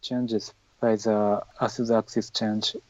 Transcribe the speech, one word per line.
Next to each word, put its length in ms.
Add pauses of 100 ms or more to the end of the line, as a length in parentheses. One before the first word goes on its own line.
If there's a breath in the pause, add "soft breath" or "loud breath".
changes 520 (260)
by 160
the 480 (180)
Earth's 300
axis 400
change, 440 (140)